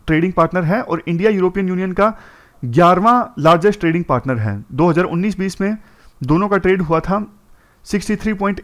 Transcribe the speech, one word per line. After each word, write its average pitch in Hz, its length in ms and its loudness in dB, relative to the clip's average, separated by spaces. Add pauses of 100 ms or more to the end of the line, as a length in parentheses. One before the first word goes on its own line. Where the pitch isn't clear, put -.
ट्रेडिंग 165 260 0
पार्टनर 175 300 0
है 196 180 0
और 170 260 -6
इंडिया 170 220 0
यूरोपियन 185 400 0
यूनियन 185 220 -4
का 202 260 0 (480)
ग्यारहवाँ 180 720 2
लार्जेस्ट 175 400 4
ट्रेडिंग 165 240 0
पार्टनर 131 340 -2
है। 104 340 -4
दो 151 180 2
हज़ार 170 160 2
उन्नीस 185 340 -2
बीस 190 220 -4
में 208 160 -2 (460)
दोनों 165 260 2
का 202 80 2
ट्रेड 185 240 2
हुआ 160 180 0
था 196 340 -4 (500)
सिक्सटी 208 320 -4
थ्री 214 180 -4
पॉइंट 196 300 -4